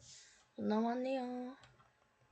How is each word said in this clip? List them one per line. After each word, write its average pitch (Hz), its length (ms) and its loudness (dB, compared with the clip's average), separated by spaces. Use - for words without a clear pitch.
못 214 100 -4
넘어왔네요. 247 920 2